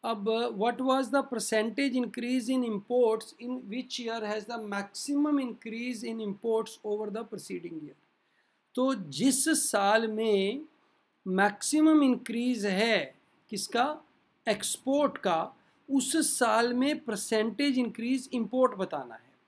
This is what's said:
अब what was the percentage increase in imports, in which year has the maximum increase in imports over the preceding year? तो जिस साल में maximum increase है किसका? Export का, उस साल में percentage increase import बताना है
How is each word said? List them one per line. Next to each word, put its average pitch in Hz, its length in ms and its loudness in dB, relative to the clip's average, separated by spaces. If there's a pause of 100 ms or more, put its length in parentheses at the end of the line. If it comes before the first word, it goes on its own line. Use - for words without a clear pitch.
अब 220 260 -2 (300)
what 240 220 0
was 262 300 2
the 277 120 4
percentage 233 720 0
increase 240 540 -2
in 254 140 2
imports, 226 760 0
in 247 160 -8 (120)
which 247 320 -8
year 226 240 -6
has 208 220 -4
the 233 120 -10 (100)
maximum 285 720 0
increase 233 640 -6
in 226 180 -6
imports 220 640 -2
over 208 260 -4
the 220 140 -6
preceding 170 580 -10
year? 147 160 -16 (800)
तो 262 180 2
जिस 196 500 2 (180)
साल 214 460 2
में 214 540 0 (640)
maximum 285 760 4
increase 240 640 0
है 196 500 2 (360)
किसका? 233 360 -2 (600)
Export 262 680 0
का, 170 360 -2 (360)
उस 277 260 0 (140)
साल 233 440 2
में 285 300 0
percentage 226 760 0
increase 247 540 -2
import 240 440 2
बताना 139 380 -6
है - 160 -20 (160)